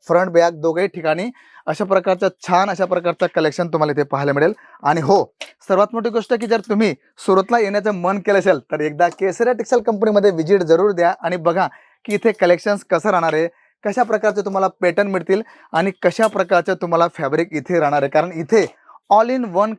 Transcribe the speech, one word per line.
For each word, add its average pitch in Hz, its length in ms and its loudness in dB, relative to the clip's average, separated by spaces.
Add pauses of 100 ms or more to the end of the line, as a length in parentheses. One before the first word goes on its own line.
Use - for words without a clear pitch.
फ्रंट 175 220 2
बॅक 170 240 2
दोघंही 165 340 -2
ठिकाणी 170 440 -4 (340)
अशा 156 200 -4
प्रकारचं 190 420 0 (200)
छान 180 220 2
अशा 190 160 -2
प्रकारचं 175 400 -2 (100)
कलेक्शन 160 320 -2
तुम्हाला 156 240 0
इथे 147 120 0
पाहायला 139 300 -2
मिळेल. 156 200 2 (300)
आणि 151 180 2
हो, 151 340 2 (320)
सर्वात 196 260 2
मोठी 226 160 -4
गोष्ट 220 240 -4
की 233 140 -4
जर 226 120 0
तुम्ही 208 360 -2 (220)
सुरतला 196 420 2
येण्याचं 208 320 -2
मन 190 280 -2
केलं 196 200 2
असेल, 170 200 2
तर 151 200 -8
एकदा 151 280 0
केसरिया 190 460 -2
टेक्सटाईल 233 280 -2
कंपनीमध्ये 208 500 2
व्हिजिट 170 300 0
जरूर 170 300 4
द्या 170 300 2
आणि 180 160 -4
बघा 170 300 0 (380)
की 208 80 -8
इथे 208 180 0
कलेक्शन्स 196 580 0
कसं 180 200 0
राहणार 165 240 0
आहे, 160 140 0 (360)
कशा 214 200 0
प्रकारचे 208 380 -2
तुम्हाला 190 260 -2
पॅटर्न 185 400 -2
मिळतील 190 340 -2 (320)
आणि 180 180 0 (100)
कशा 196 260 2
प्रकारचं 190 460 0
तुम्हाला 170 340 0
फॅब्रिक 160 440 -4
इथे 156 280 -2
राहणार 147 220 0
आहे. 139 80 -2
कारण 165 220 0
इथे 175 540 -2 (280)
all 220 160 4
in 254 140 -2
one 208 360 -2